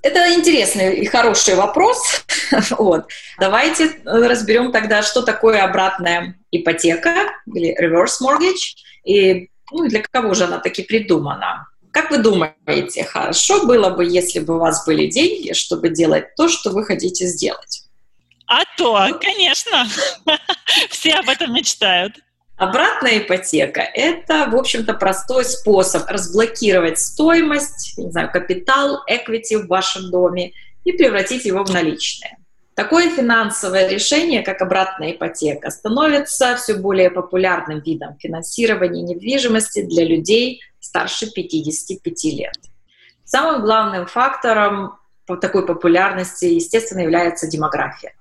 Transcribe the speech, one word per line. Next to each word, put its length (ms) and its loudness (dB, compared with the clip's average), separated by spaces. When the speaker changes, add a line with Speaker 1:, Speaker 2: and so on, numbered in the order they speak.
Speaker 1:
Это 300 4
интересный 640 2
и 80 -2
хороший 500 2
вопрос. 680 2
<laughs> 280 0
Вот. 300 2
Давайте 640 2
разберём 680 2
тогда, 320 2
что 200 0
такое 420 4
обратная 720 0
ипотека 600 0
или 240 -2
reverse 460 0
mortgage, 540 0
и, 480 2
ну, 100 -4
и 60 0
для 200 0
кого 260 -2
же 100 2
она 160 -4
таки 240 -6
придумана. 840 -2
Как 220 0
вы 60 2
думаете, 840 0
хорошо 640 0
было 240 6
бы, 140 0
если 340 0
бы 160 -2
у 60 0
вас 260 0
были 240 2
деньги, 440 0
чтобы 340 -2
делать 480 0
то, 120 4
что 220 -2
вы 140 -2
хотите 420 -4
сделать? 640 -6
Speaker 2:
А 160 2
то, 440 2
конечно. 680 0
<laughs> 140 2
Все 260 0
об 140 0
этом 240 -2
мечтают. 640 0
Speaker 1:
Обратная 600 2
ипотека — 640 0
это, 540 0
в 60 0
общем-то, 400 0
простой 500 0
способ 640 2
разблокировать 920 0
стоимость, 1000 0
не 140 -8
знаю, 180 -2
капитал, 800 0
equity 480 -2
в 80 -4
вашем 460 -2
доме 400 0
и 80 0
превратить 520 2
его 200 0
в 60 -4
наличные. 680 -4
Такое 360 2
финансовое 800 0
решение, 540 0
как 200 -4
обратная 500 -2
ипотека, 580 -6
становится 840 0
всё 200 -2
более 340 2
популярным 720 -2
видом 380 -8
финансирования 840 -2
недвижимости 800 -2
для 220 0
людей 580 0
старше 500 -6
пятидесяти 720 -6
пяти 280 -6
лет. 260 -10
Самым 380 0
главным 440 0
фактором 920 0
по 100 -6
такой 300 0
популярности, 800 0
естественно, 560 0
является 480 0
демография. 720 -6